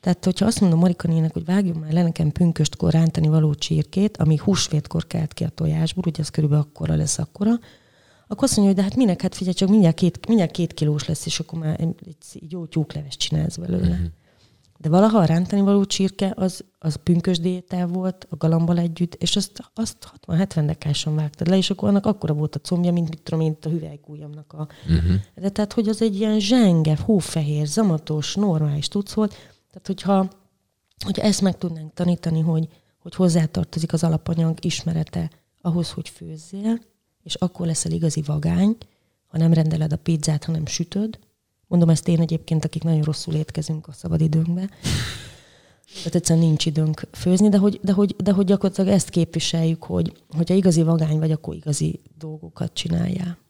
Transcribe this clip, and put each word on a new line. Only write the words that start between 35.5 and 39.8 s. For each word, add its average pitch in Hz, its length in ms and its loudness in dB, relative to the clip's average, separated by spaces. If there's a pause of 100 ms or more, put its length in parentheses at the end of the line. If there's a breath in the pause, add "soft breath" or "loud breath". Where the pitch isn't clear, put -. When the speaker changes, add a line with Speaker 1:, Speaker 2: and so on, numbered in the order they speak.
Speaker 1:
ahhoz, 170 280 -2
hogy - 180 -10
főzzél, 190 720 -6 (420)
és - 120 -8
akkor 175 320 -2
leszel 160 260 -2
igazi 160 340 -2
vagány, 170 500 2 (500 soft breath)
ha 160 120 -8
nem 165 140 4
rendeled 156 400 2